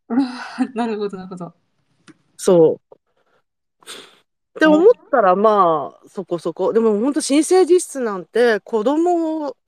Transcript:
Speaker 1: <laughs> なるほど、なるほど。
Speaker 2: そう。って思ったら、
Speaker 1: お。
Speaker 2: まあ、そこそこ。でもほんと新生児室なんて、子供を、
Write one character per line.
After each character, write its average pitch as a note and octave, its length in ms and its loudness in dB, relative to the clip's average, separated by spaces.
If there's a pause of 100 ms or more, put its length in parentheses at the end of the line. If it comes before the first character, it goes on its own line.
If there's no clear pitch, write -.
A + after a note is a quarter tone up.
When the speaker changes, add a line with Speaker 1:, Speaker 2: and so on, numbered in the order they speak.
Speaker 1:
<laughs> B3 640 -6
な A#3 120 -6
る A3 120 -6
ほ G#3 100 -6
ど、 G3 80 -12
な F#3 80 -16
る F#3 40 -16
ほ F#3+ 80 -14
ど。 E3+ 180 -16 (840)
Speaker 2:
そ E3 440 4 (100)
う。 - 60 -20 (1600)
っ - 60 -20
て D#4 80 2
思 D#4+ 240 6
っ - 20 6 (180)
た A#3+ 120 0
ら、 F#3 100 4
Speaker 1:
お。 F#3 40 2
Speaker 2:
ま F3 680 0
あ、 - 40 -20
そ F#3+ 160 -12
こ E3+ 140 -6
そ E3 140 -6
こ。 F#3 200 -4
で A3 80 2
も A3 180 0
ほ B3+ 120 -2
ん - 20 -4
と D#4 80 -4
新 C#4+ 220 0
生 F#4 220 2
児 E4+ 160 2
室 - 200 -12
な G#3 180 -8
ん E3+ 80 -14
て、 A3 340 0
子 G#3+ 240 -6
供 D#4+ 640 -2
を、 C4+ 100 -12 (120)